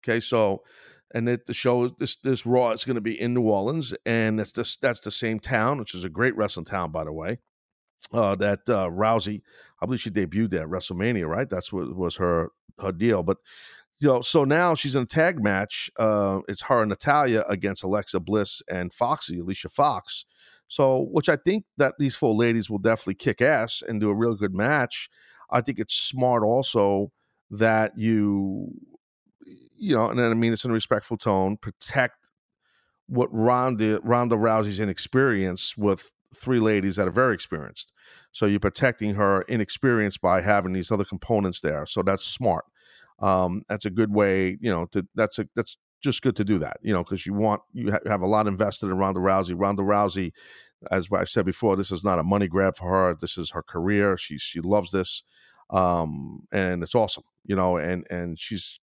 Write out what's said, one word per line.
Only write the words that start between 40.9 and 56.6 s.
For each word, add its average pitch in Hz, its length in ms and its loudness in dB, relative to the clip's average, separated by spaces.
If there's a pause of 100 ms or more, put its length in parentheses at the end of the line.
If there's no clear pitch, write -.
other 101 140 2
components 98 560 -2
there. 76 260 -2
So - 160 -4
that's 95 220 0
smart. 101 400 -2 (560)
Um, 92 480 2
that's 101 180 -6
a 101 40 -2
good 104 220 2
way, 98 480 2
you 117 100 -2
know, 87 160 -2
to, 95 280 -4
that's 110 240 -2
a, 104 160 -4
that's - 240 -4 (240)
just 131 180 -2
good 127 160 0
to 107 80 0
do 98 140 2
that, - 240 -4
you 107 100 -2
know, 87 100 0
'cause - 220 -6
you 95 80 -6
want, 104 300 0 (100)
you 117 180 -4
ha-, - 160 -2
have 104 140 0
a 90 60 -2
lot 107 200 2
invested 101 400 -2
in 92 120 -2
Ronda 95 220 0
Rousey. 92 360 0
Ronda 98 260 0
Rousey, 98 500 0 (580)
as 92 200 0
I've 92 200 0
said 98 160 0
before, 95 300 2
this 95 140 -2
is 92 140 -6
not 92 140 2
a 80 40 0
money 98 240 2
grab 92 300 0
for 90 140 -6
her. 92 280 2
This - 200 -8
is 82 140 -8
her 82 100 -8
career. 98 560 0
She, - 180 -12
she - 240 -8
loves 92 300 0
this. - 320 -2 (480)
Um, 80 840 0
and 90 300 -2